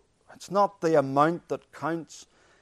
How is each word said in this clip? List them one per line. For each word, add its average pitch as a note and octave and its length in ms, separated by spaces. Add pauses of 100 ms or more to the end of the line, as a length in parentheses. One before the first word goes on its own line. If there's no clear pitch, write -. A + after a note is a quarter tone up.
(360)
it's - 160
not G3 300
the D#3+ 180
amount C#3+ 480
that - 240
counts. D#3+ 540 (360)